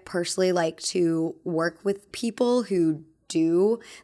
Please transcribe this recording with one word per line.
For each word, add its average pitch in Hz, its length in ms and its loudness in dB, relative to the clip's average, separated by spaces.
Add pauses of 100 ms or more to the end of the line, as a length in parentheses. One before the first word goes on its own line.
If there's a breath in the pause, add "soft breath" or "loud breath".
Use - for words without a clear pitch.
personally 185 460 0
like 165 340 0
to 165 580 0
work 165 400 -2
with 196 280 -4
people 240 520 0
who 165 400 0 (240)
do 175 520 2 (240 loud breath)